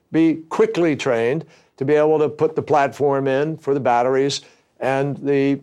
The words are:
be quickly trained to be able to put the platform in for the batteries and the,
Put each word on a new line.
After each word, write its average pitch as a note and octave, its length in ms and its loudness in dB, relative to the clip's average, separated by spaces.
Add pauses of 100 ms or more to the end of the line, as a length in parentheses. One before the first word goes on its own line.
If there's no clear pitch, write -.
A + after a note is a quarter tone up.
(120)
be D#3+ 240 2 (140)
quickly F3 440 0
trained B2 500 -2 (340)
to C3+ 60 -6
be C#3+ 100 2
able D3+ 260 4
to D3+ 80 2
put D#3 260 -2
the D3 80 -2
platform C#3 640 0
in C#3+ 320 -2
for C#3 160 -2
the C#3+ 60 -2
batteries C3 640 0 (360)
and C3+ 380 -2
the, C#3 460 0